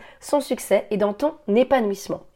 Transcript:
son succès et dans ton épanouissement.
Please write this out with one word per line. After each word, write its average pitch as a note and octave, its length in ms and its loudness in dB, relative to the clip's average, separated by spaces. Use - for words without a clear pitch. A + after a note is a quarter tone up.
son D4 220 -2
succès - 500 -2
et G#3 60 0
dans G#3 160 0
ton D4 220 -2
épanouissement. G#3+ 720 0